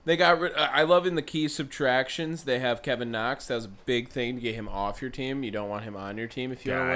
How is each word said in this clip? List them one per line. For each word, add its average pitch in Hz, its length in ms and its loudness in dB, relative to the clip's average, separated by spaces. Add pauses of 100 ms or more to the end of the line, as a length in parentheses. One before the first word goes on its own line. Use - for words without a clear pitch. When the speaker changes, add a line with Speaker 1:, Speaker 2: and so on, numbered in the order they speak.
Speaker 1:
They 165 100 6
got 175 240 6
rid-, 170 140 0
I 147 300 4
love 175 220 6
in 175 80 2
the 156 80 0
key 156 260 -2
subtractions, 143 960 0
they 127 160 2
have 123 200 0
Kevin 123 300 -2
Knox. 117 380 -2
That 123 80 -2
was 113 100 -6
a - 20 -14
big 120 400 -2
thing 123 280 -4
to 120 40 -10
get 117 140 -2
him 110 120 -8
off 101 360 -4
your 127 80 -6
team. 135 340 -4
You 110 60 -4
don't 104 180 -4
want 104 160 -6
him 107 120 -10
on 98 200 -8
your 113 120 -6
team 127 240 -6
if 123 120 -10
you 131 80 -2
wanna 107 140 0
Speaker 2:
God, 87 100 0